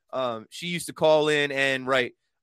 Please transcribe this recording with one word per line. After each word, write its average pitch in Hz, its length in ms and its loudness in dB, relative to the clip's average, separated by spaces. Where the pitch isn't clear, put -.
Um, 120 380 -6
she - 180 -14
used 175 200 -6
to 147 60 -12
call 156 360 4
in 143 220 2
and 135 340 -2
write, 127 280 0